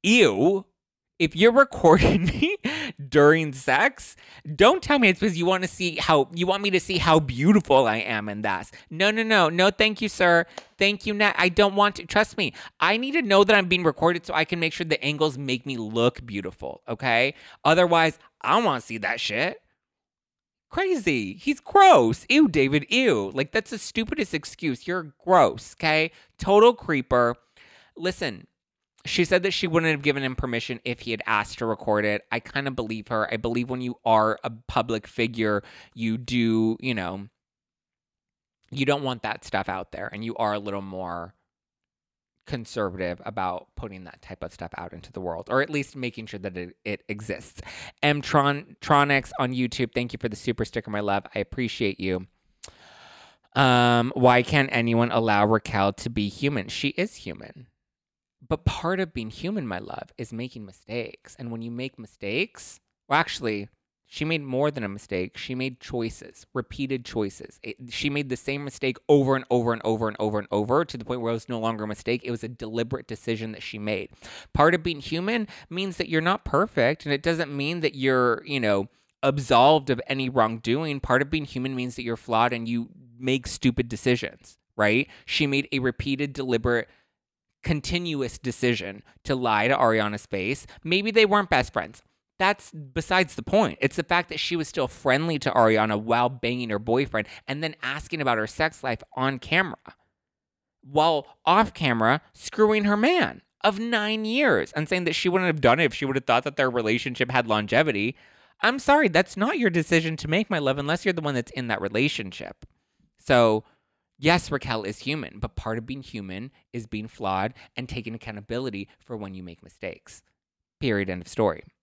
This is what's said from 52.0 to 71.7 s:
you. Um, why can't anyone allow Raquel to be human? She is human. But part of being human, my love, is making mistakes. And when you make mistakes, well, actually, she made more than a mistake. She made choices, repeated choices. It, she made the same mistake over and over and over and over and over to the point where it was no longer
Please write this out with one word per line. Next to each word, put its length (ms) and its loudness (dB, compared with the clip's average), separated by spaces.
you. 260 -4
Um, 580 4
why 280 6
can't 300 2
anyone 380 2
allow 360 4
Raquel 480 0
to 160 -8
be 180 -2
human? 400 -4
She 220 -6
is 260 -6
human. 500 -16
But 160 -4
part 360 -2
of 120 -4
being 180 -8
human, 360 -6
my 120 -6
love, 380 -12
is 160 -12
making 320 -12
mistakes. 760 -12
And 120 -12
when 120 -10
you 80 -10
make 280 -10
mistakes, 840 -8
well, 100 2
actually, 500 -4
she 180 -8
made 180 -4
more 300 -2
than 100 -8
a 60 -4
mistake. 500 -8
She 160 -10
made 240 -6
choices, 720 -8
repeated 520 -6
choices. 580 -6
It, 140 -14
she 200 -4
made 180 -4
the 80 -4
same 280 -8
mistake 320 -6
over 280 6
and 140 -4
over 220 2
and 120 -4
over 240 0
and 100 -6
over 220 -2
and 100 -12
over 340 0
to 120 -10
the 80 -10
point 160 -6
where 100 -2
it 40 0
was 140 -8
no 120 -6
longer 240 -4